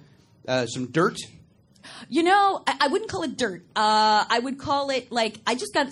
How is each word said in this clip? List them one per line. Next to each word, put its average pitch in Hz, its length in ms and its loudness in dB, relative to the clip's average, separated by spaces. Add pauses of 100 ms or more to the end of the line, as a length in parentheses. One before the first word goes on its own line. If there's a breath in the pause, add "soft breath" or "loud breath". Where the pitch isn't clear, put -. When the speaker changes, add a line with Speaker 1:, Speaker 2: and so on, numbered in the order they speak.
(480 soft breath)
Speaker 1:
uh, 127 180 0
some 127 240 -8
dirt? 170 280 0 (920 loud breath)
Speaker 2:
You 294 140 0
know, 392 440 4
I, 269 160 0
I 294 60 4
wouldn't 403 220 -2
call 359 140 -4
it 269 120 -6
dirt. 180 280 -4 (100)
Uh, 214 540 4
I 226 120 2
would 269 180 -6
call 285 320 -2
it, 254 220 -4
like, 226 340 -2
I 226 100 0
just 392 180 -8
got, 285 180 0